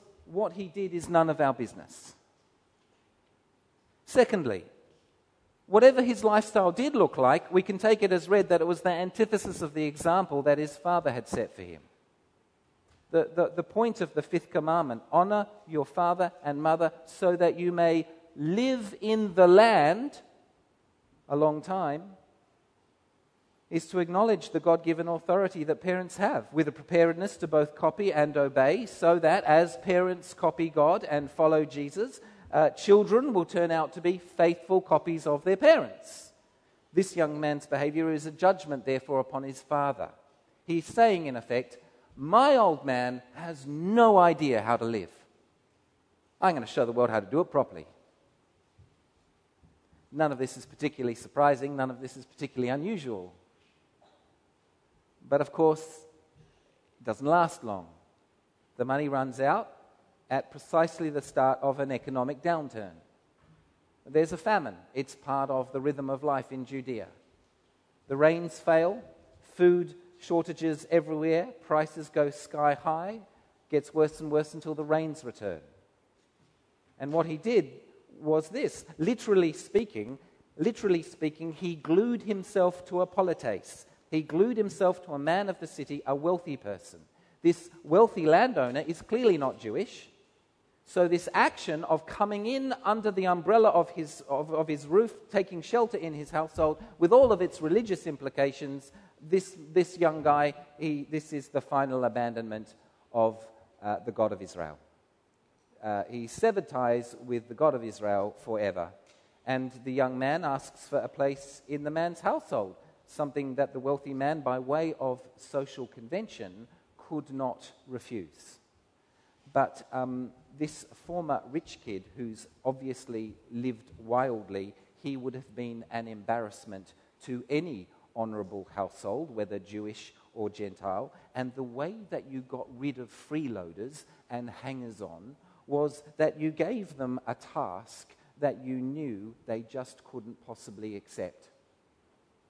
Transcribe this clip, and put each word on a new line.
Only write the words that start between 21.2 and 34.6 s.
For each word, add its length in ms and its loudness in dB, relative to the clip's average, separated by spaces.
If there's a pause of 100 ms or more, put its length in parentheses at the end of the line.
a 60 -2
long 260 2
time," 400 -4 (1700)
is 200 -4
to 100 -2
acknowledge 500 0
the 100 -2
God-given 480 2
authority 560 0
that 160 -2
parents 380 -4
have, 340 -2
with 160 2
a 40 -2
preparedness 680 2
to 100 -4
both 280 2
copy 360 0
and 240 2
obey, 520 2
so 320 4
that 240 4
as 340 6
parents 560 0
copy 380 -2
God 320 4
and 260 -4
follow 360 4
Jesus, 540 -8 (320)
uh, 200 4
children 600 4
will 140 0
turn 240 0
out 240 0
to 80 -12
be 160 0
faithful 640 2